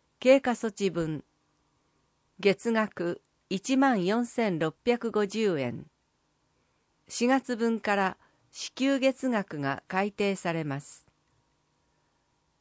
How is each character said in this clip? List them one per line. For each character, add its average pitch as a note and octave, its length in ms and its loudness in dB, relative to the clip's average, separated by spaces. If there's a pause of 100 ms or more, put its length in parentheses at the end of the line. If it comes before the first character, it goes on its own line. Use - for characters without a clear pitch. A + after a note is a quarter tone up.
(200)
経 C4+ 200 8
過 B3 120 0
措 A3+ 160 -4
置 G3 220 -2
分。 D#3+ 340 -4 (1120)
月 F#3+ 320 2
額 G#3 500 -2 (300)
一 G3 260 -2
万 C4 280 4
四 A3+ 220 0
千 G3+ 340 0
六 D#3+ 240 -2
百 A#3+ 260 0
五 G#3 160 0
十 G3+ 320 0
円。 B2 280 -6 (1200)
四 - 180 -2
月 B3+ 300 2
分 A3+ 240 0
か G#3 160 0
ら F#3+ 200 0 (340)
支 - 220 -14
給 C4+ 260 2
月 C4 300 0
額 G3+ 320 -2
が C#3 260 -2
改 G3+ 260 -2
定 G3+ 220 0
さ F3+ 180 -4
れ E3 120 -2
ま C#3 160 -4
す。 - 260 -14 (1500)